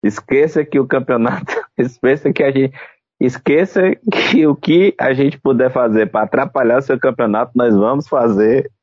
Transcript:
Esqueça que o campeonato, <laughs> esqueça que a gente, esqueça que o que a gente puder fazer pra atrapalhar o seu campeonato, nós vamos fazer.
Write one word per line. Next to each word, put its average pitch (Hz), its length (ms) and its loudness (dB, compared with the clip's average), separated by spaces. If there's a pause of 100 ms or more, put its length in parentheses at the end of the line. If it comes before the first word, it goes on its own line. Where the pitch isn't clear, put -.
Esqueça 147 600 -2
que 143 140 -2
o 131 80 0
campeonato, 123 640 -2 (140)
<laughs> - 100 -20
esqueça 127 560 -2
que 151 120 0
a 139 80 2
gente, 135 200 0 (480)
esqueça 151 640 0 (300)
que - 340 2
o 143 80 2
que 180 460 2
a 135 120 0
gente 135 280 0
puder 127 320 0
fazer 110 380 0
pra 107 120 -2
atrapalhar 123 560 0
o 139 40 0
seu 135 180 -2
campeonato, 120 540 -2
nós 120 200 2
vamos 117 340 0
fazer. 117 600 0 (120)